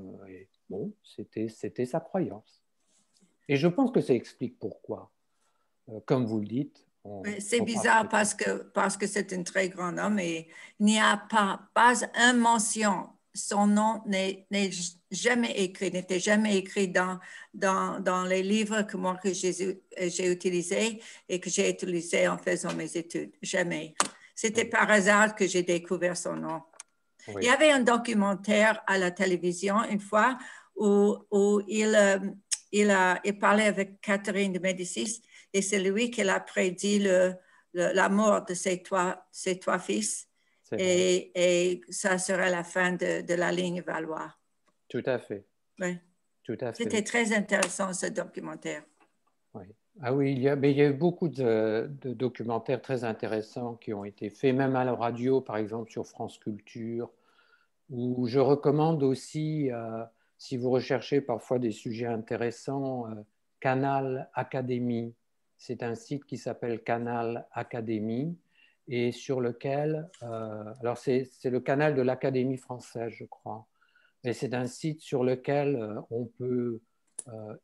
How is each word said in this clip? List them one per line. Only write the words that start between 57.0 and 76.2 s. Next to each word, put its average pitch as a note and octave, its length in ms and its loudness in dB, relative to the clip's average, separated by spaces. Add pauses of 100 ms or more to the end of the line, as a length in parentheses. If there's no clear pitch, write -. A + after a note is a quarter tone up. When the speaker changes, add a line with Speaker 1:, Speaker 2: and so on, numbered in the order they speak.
Speaker 1:
où B2 380 -2
je B2 140 2
recommande D3 640 4
aussi, D3+ 680 -2
euh, A2+ 320 -8 (340)
si - 200 -10
vous B2 140 0
recherchez C3 500 0
parfois B2 400 -2
des A#2+ 100 0
sujets A#2 360 -6
intéressants, A#2+ 1000 -4
euh, A2 80 -10 (460)
Canal C3+ 760 -2
Académie. B2 800 -4 (420)
C'est - 280 -10
un A#2 100 -4
site C#3+ 300 -10
qui - 120 -10
s'appelle A#2 460 -6
Canal A#2+ 720 -4
Académie A#2 840 -4 (520)
et A#2+ 220 0
sur B2+ 300 -4
lequel, D3 680 -4 (140)
euh, A2 420 -8 (160)
alors A#2 180 -2
c'est, C3 260 0
c'est - 260 -6
le B2 80 2
canal D3 380 2
de C3 60 2
l'Académie B2+ 560 0
française, A#2 580 -10
je A#2 80 -16
crois, A2 420 -14 (560)
et B2 100 -2
c'est A#2 220 -4
un B2 120 -2
site D#3 340 -6
sur B2+ 240 -2
lequel, C#3 500 0
euh, A2 260 -6 (100)
on A#2 160 -4